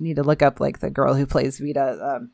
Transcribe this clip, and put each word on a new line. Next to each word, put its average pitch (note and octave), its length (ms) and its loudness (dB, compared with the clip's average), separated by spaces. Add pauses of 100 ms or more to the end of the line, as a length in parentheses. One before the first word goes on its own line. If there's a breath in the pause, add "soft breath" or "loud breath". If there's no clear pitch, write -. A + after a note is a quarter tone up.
need D#3+ 160 -4
to D3 80 0
look D3 180 2
up, C#3 180 4
like, C3+ 200 -2
the - 100 -6
girl C3+ 240 2
who C3+ 120 2
plays C3+ 320 0
Vita. C#3 400 -2 (180)
Um, A#2+ 180 -12